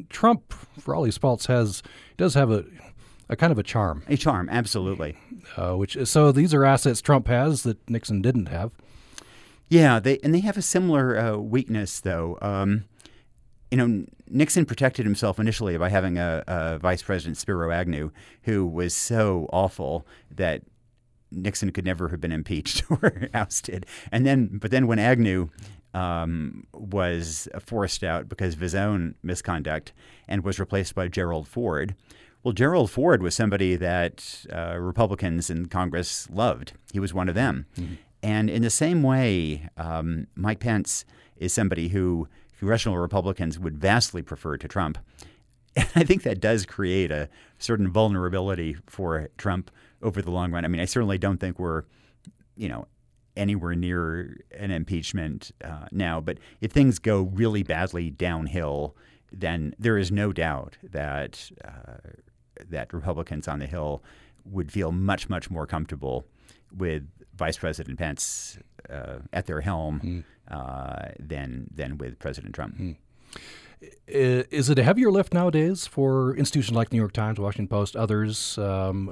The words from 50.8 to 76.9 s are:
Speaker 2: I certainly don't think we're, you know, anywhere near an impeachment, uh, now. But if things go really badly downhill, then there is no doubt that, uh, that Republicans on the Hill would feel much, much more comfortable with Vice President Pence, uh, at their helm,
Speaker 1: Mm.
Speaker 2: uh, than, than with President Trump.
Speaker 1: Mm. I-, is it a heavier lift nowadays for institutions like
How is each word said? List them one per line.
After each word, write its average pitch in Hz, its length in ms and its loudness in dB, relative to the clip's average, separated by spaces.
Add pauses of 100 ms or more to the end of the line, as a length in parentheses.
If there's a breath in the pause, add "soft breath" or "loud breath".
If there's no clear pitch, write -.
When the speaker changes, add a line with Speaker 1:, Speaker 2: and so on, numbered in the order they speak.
Speaker 2:
I 90 60 0
certainly 101 320 0
don't 98 200 0
think 90 200 -6
we're, 82 260 -4 (720 soft breath)
you 101 120 -8
know, 57 180 -10 (480)
anywhere 101 400 -2
near 87 640 -2 (140)
an 98 200 -8
impeachment, 82 800 -4 (140)
uh, 76 260 -12
now. 85 300 -2
But 82 160 -6 (240 loud breath)
if 110 120 -4
things 135 260 6
go 101 240 2
really 101 400 0
badly 87 480 -2
downhill, 80 840 -4 (380 soft breath)
then 82 460 -4
there 110 180 2
is 95 160 0
no 101 220 0
doubt 76 480 -4
that, 73 680 -8 (140)
uh, - 460 -20 (580)
that 78 240 -8
Republicans 82 560 -6
on 73 100 -6
the 69 80 -8
Hill 76 380 -6 (400 soft breath)
would 95 260 -6
feel 87 220 -2
much, 95 380 0
much 87 200 -6
more 80 160 -6
comfortable 69 600 -6 (500 soft breath)
with 78 320 -4 (260)
Vice 82 220 -4
President 78 420 -8
Pence, - 600 -8 (320)
uh, 65 300 -12 (120)
at 95 140 -4
their 78 160 -4
helm, 78 420 -4
Speaker 1:
Mm. 87 200 -6 (300 soft breath)
Speaker 2:
uh, 65 640 -10
than, 67 560 -10
than 71 220 -8
with 64 220 -10
President 62 360 -10
Trump. 57 220 -10
Speaker 1:
Mm. 87 200 -8 (840 loud breath)
I-, - 60 -20 (180)
is 127 600 2
it 139 100 6
a 123 40 6
heavier 202 280 4
lift 190 220 2
nowadays 175 540 2
for 135 500 0
institutions 117 400 0
like 113 140 0